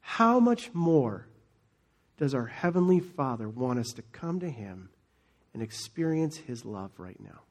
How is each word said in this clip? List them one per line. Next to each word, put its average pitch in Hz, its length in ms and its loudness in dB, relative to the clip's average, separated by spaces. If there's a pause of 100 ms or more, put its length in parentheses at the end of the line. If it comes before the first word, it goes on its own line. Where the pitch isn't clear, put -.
How 233 400 4
much 233 340 2
more 156 540 2 (880)
does 139 180 0
our 120 120 -2
Heavenly 180 520 4
Father 127 500 -4
want 123 300 -2
us 113 140 -4
to 113 100 -16
come 170 380 -6
to 175 100 -6
Him 98 380 -12 (680)
and 113 80 -6
experience 160 760 -2
His 120 260 -10
love 98 340 -10
right 90 220 -16
now? - 300 -20